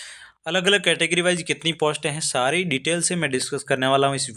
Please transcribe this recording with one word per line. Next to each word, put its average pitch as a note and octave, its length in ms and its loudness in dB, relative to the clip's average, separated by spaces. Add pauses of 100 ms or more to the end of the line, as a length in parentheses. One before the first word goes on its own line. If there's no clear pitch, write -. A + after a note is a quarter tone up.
(480)
अलग-अलग F#3 360 2
कैटेगरी E3+ 380 2
वाइज E3+ 220 2
कितनी D#3+ 300 -2
पोस्टें D3+ 380 -2
हैं, D3+ 80 -8
सारी D3 440 0
डिटेल D#3+ 380 -2
से F3+ 140 -2
मैं D#3 140 -2
डिस्कस C3 340 -4
करने C3 240 0
वाला C#3 200 4
हूँ C#3 80 0
इस C3 220 -4